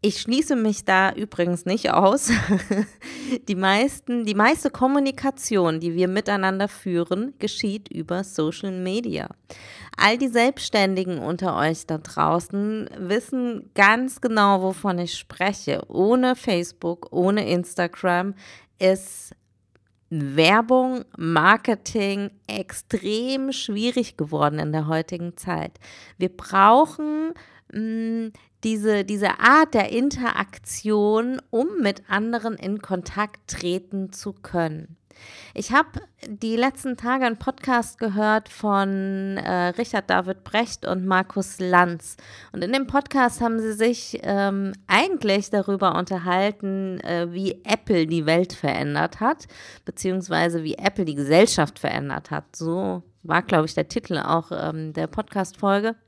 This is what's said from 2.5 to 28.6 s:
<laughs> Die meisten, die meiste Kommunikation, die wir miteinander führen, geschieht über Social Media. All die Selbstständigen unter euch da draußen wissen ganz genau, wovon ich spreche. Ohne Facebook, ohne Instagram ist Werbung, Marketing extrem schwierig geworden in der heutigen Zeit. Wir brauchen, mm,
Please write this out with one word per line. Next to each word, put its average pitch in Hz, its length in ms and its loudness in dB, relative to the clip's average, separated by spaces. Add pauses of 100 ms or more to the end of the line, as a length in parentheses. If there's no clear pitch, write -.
<laughs> - 600 -8
Die 202 80 0
meisten, 220 680 0
die 208 100 0
meiste 262 340 4
Kommunikation, 262 1120 0
die 165 140 -2
wir 180 120 2
miteinander 196 640 0
führen, 180 720 -2
geschieht 208 500 -4
über 175 340 -6
Social 165 480 -4
Media. 185 560 -6 (720)
All 220 200 6
die 262 120 0
Selbstständigen 196 880 2
unter 165 400 -2
euch 156 300 0
da 156 100 -4
draußen 175 1000 -2
wissen 233 760 -4
ganz 226 460 4
genau, 202 400 4
wovon 190 380 -2
ich 175 180 -6
spreche. - 720 -4
Ohne 247 480 2
Facebook, 175 760 -4
ohne 196 380 2
Instagram 175 840 -2 (440)
ist - 560 0 (760)
Werbung, 214 920 4 (140)
Marketing 202 1120 2 (160)
extrem 226 1040 -4
schwierig 233 640 -2
geworden 151 440 0
in 156 120 -2
der 151 160 -2
heutigen 170 480 -4
Zeit. 160 440 -6 (380)
Wir 185 120 0
brauchen, 302 1040 4 (400)
mm, 226 540 -4 (360)